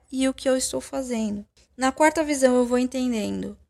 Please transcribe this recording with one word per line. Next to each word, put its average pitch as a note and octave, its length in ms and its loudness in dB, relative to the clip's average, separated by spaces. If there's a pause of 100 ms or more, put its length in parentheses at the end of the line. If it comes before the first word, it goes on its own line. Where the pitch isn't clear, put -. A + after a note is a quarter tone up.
(100)
e C4 160 0
o C4 60 2
que C4 160 -6
eu C4 80 4
estou C4 240 -4
fazendo. A3 640 -4 (320)
Na C4 160 0
quarta D#4 320 2
visão, C4+ 320 4
eu B3 80 4
vou B3 140 0
entendendo A3 800 -2 (140)